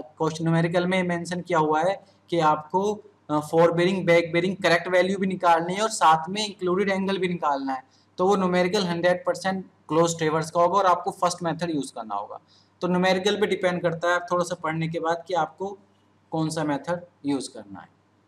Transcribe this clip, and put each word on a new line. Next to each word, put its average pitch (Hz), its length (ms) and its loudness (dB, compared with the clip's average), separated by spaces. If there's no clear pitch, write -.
question 160 440 -4
numerical 170 420 2
में 185 180 0
mention 175 360 -4
किया 170 200 -2
हुआ 156 220 2
है 190 180 0
कि 170 160 0
आपको, 190 540 -2
आ, 151 100 0
four 165 320 4
bearing, 175 340 0
back 170 260 4
bearing 180 260 0
correct 170 300 2
value 185 300 2
भी 196 80 0
निकालनी 175 480 2
है 202 80 -2
और 220 80 0
साथ 170 380 4
में 208 180 -4
included 190 440 -2
angle 190 280 0
भी 180 100 -2
निकालना 139 440 -2
है, 131 100 -6
तो 180 80 2
वो 202 100 4
numerical 185 500 2
hundred 175 400 0
percent 185 380 -2
क्लोज 165 300 2
ट्रेवर्स 156 320 -2
का 175 120 0
होगा 175 160 4
और 196 80 2
आपको 175 260 2
first 170 300 -4
method 165 280 -4
use 139 240 -4
करना 110 200 -8
होगा। 104 260 -8
तो 180 60 0
numerical 185 520 2
पे 208 60 2
depend 180 360 -2
करता 165 260 -2
है 175 60 4
आप 175 160 -2
थोड़ा 175 140 0
सा 175 180 -6
पढ़ने 160 260 -2
के 165 120 -6
बाद 160 280 -2
कि 185 80 -4
आपको 190 400 -4
कौन 160 180 -2
सा 160 140 -4
method 151 360 -4
use 139 240 -2
करना 98 300 -18
है। 82 80 -20